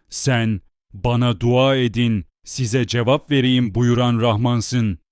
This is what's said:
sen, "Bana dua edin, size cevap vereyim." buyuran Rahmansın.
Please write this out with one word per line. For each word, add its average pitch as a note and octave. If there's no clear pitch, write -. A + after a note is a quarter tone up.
sen, A2+
"Bana A#2+
dua B2+
edin, A#2
size B2
cevap B2
vereyim." B2+
buyuran A#2+
Rahmansın. A#2